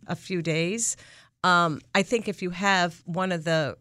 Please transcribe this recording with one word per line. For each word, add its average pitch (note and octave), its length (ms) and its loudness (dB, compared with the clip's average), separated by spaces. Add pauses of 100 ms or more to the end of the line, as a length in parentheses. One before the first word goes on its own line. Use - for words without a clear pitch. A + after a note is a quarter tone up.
a - 100 -6
few F3+ 280 -6
days. E3+ 520 -2 (480)
Um, F3 380 4 (140)
I G3 80 4
think A3+ 240 -2
if G3 160 -8
you F3+ 80 -4
have F3+ 540 0
one F#3 260 -4
of E3 140 -4
the D#3+ 360 0